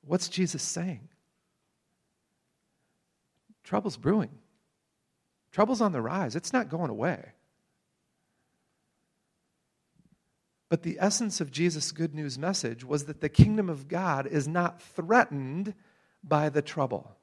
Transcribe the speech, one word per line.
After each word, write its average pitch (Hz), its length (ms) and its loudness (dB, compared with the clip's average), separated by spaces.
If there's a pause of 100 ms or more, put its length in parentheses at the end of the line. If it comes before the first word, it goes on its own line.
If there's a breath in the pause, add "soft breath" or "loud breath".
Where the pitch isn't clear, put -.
What's 160 300 -2
Jesus 180 320 -2
saying? 170 480 -6 (2500)
Trouble's 202 340 -2
brewing. 165 400 0 (1120)
Trouble's 220 300 2
on 202 100 2
the 135 80 0
rise. 123 340 -2
It's - 200 -6
not 214 160 0
going 165 180 -4
away. 117 460 -4 (3250)
But 165 140 2
the 165 160 -4
essence 208 420 0
of 139 80 -6
Jesus' 156 420 0
good 156 220 -4
news 147 240 -6
message 139 440 -2
was 139 220 -2
that 147 160 -10
the 151 80 -2
kingdom 208 400 6
of 139 200 -6
God 165 380 0
is 147 220 0
not 170 320 0
threatened 165 960 0 (500 soft breath)
by 151 240 2
the 143 140 0
trouble. 127 600 -4